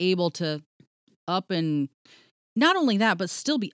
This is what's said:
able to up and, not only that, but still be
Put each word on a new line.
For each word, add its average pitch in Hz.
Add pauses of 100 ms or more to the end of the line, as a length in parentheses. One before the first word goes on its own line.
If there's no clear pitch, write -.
able 175
to 156 (680)
up 185
and, 156 (680)
not 320
only 262
that, 208
but 175
still -
be 208